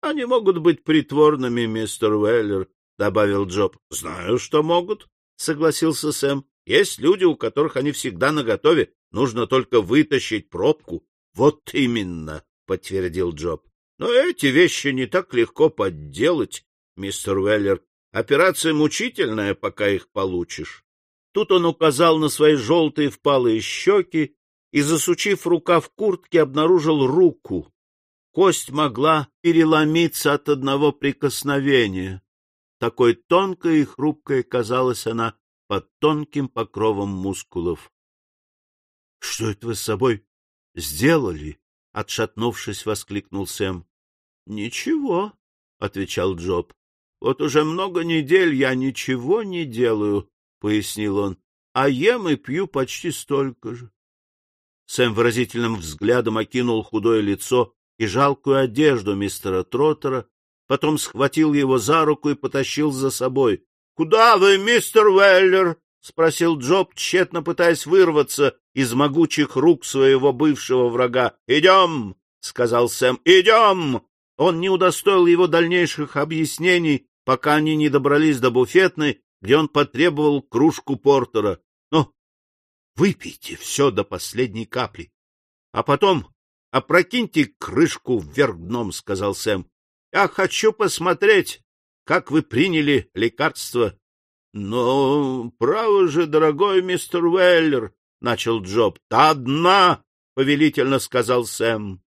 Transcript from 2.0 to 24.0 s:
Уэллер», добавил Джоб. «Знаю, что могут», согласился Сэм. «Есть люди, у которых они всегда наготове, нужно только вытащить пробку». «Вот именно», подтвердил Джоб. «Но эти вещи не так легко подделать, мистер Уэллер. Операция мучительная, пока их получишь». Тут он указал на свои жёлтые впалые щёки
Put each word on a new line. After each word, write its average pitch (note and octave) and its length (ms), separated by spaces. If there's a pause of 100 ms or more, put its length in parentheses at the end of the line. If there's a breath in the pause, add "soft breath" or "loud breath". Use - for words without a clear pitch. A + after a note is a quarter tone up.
Уэллер», G#2 560 (300)
добавил G2+ 480
Джоб. F#2+ 320 (120)
«Знаю, F2 480
что D3+ 240
могут», F3 460 (280)
согласился D3+ 760
Сэм. C#3 320 (200)
«Есть - 360
люди, F#3 240
у E3 100
которых C#3 420
они C3+ 140
всегда B2 400
наготове, C#3+ 640 (200)
нужно A#2 340
только B2 340
вытащить A2+ 720
пробку». F#2 540 (300)
«Вот - 380
именно», F2+ 720 (220)
подтвердил F2+ 680
Джоб. D#2 340 (320)
«Но A3+ 120
эти C4 360
вещи D3 420
не C3 180
так - 280
легко B2+ 360
подделать, G2 960 (320)
мистер G2 420
Уэллер. G2 440 (280)
Операция D#3 640
мучительная, C#3+ 800
пока G2+ 340
их G2 220
получишь». F2+ 720 (480)
Тут G#3+ 180
он F3+ 140
указал D#3+ 540
на D#3 100
свои D3+ 280
жёлтые D3 520
впалые B2 520
щёки F3+ 760 (340)